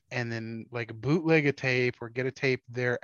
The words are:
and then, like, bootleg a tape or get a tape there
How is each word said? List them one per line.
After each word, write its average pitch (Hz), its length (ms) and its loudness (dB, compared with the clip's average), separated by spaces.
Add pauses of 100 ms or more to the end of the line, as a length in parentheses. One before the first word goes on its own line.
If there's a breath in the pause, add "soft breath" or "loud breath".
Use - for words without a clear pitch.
and 120 220 -4
then, 113 400 -8
like, 117 200 -6
bootleg 151 540 4
a 143 60 6
tape 127 500 0
or 117 80 -10
get 127 160 -4
a 131 60 -2
tape 131 360 0
there 123 360 -2